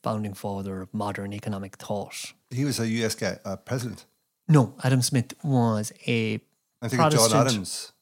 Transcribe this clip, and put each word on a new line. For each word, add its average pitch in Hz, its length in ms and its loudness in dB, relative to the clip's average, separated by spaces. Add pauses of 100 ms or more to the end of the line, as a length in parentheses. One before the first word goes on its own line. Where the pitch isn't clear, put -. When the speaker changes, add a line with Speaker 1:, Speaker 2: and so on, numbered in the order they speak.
Speaker 1:
founding 107 300 -2
father 98 480 -6
of 95 120 -14
modern 101 400 -4
economic 101 440 -8
thought. - 560 -8 (180)
Speaker 2:
He 127 140 0
was 123 140 0
a 113 80 0
U 113 180 0
S 110 100 0
guy, 95 280 -4
uh, 95 120 -6
president? 120 500 -6 (420)
Speaker 1:
No, 139 360 4
Adam 131 180 4
Smith 123 320 0 (100)
was 117 500 2 (120)
a 113 360 0 (400)
Speaker 2:
I 117 80 -6
think 131 120 2
of 156 100 6
John 113 180 6
Speaker 1:
Protestant. 110 180 4
Speaker 2:
Adams. 104 440 -4 (100)